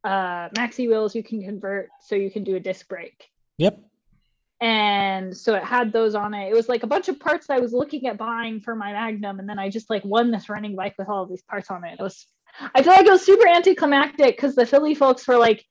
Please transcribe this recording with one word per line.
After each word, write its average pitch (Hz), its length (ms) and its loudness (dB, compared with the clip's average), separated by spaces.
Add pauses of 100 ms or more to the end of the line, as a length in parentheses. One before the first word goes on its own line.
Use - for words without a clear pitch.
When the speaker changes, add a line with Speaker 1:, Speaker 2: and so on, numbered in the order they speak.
Speaker 1:
uh, 180 460 -4
Maxi 233 400 -6
wheels 220 260 0
you 226 80 -6
can 220 180 -10
convert 196 480 -10 (120)
so - 140 -8
you 196 140 -4
can 202 140 -10
do 190 140 -4
a - 20 -6
disc 185 300 -10
brake. - 400 -18 (280)
Speaker 2:
Yep. 190 220 0 (840)
Speaker 1:
And 202 720 -2
so 220 200 -2
it 190 80 -4
had 240 280 -2
those 226 220 0
on 208 220 -6
it. 196 160 -10
It - 20 0
was, 226 160 0
like, 240 140 -4
a 233 40 -8
bunch 320 220 -2
of 285 100 -8
parts - 300 -4
I 277 80 0
was 240 160 -2
looking 269 320 -4
at 214 140 -6
buying 226 420 -8
for 233 140 -10
my 208 180 -8
Magnum, 208 460 -8
and 196 100 -12
then 208 80 -10
I 196 120 -6
just, 220 200 -10
like, 208 160 -4
won 226 240 0
this 220 200 -6
running 208 260 -10
bike 190 240 -8
with 196 100 -10
all 196 140 -6
of 180 60 -12
these 180 120 -12
parts 202 300 -12
on 180 120 -12
it. 165 160 -14
It - 40 -8
was, - 240 -12 (480)
I 269 80 6
feel 349 100 8
like 381 140 10
it 415 40 10
was 370 140 4
super 415 220 8
anticlimactic 302 880 4
'cause 277 160 -2
the 240 140 2
Philly 302 260 2
folks 262 340 2
were 247 100 4
like 233 340 2